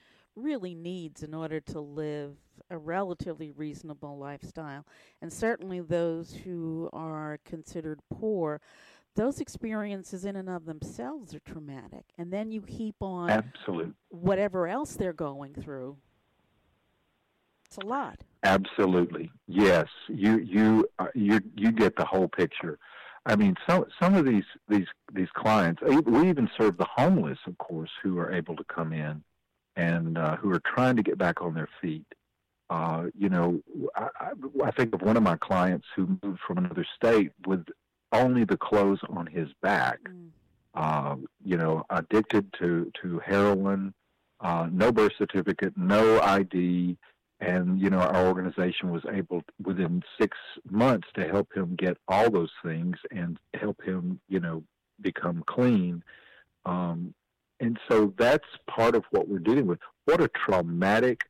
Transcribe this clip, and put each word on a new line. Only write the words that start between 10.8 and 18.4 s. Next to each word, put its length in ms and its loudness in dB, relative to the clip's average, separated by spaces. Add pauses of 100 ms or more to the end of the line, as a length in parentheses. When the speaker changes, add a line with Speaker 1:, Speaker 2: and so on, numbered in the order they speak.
Speaker 1:
are 60 -16
traumatic. 640 -16 (100)
And 160 -10
then 180 -6
you 120 -10
heap 380 -10
on 280 -6
Speaker 2:
Absolutely. 640 -4 (160)
Speaker 1:
whatever 580 -2
else 280 -6
they're 180 -4
going 400 -10
through. 460 -12 (1700)
It's 100 -20
a 100 -10
lot. 340 -6 (220)